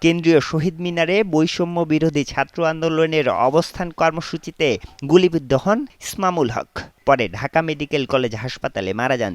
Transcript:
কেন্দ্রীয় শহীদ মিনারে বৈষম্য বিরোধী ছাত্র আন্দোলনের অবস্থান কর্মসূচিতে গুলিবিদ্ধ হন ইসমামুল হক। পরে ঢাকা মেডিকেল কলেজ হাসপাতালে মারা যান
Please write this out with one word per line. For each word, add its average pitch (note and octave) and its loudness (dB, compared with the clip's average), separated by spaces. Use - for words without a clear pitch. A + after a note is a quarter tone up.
কেন্দ্রীয় E3 4
শহীদ E3 -2
মিনারে F3 0
বৈষম্য E3+ 0
বিরোধী D#3 0
ছাত্র C#3 -2
আন্দোলনের D#3+ 0
অবস্থান C3+ 0
কর্মসূচিতে E3 -2
গুলিবিদ্ধ D#3+ 4
হন G3 2
ইসমামুল F3 -2
হক। - -8
পরে B2+ 4
ঢাকা B2+ -2
মেডিকেল D3+ -4
কলেজ B2 -2
হাসপাতালে G#2+ -6
মারা B2+ 0
যান G#2 -2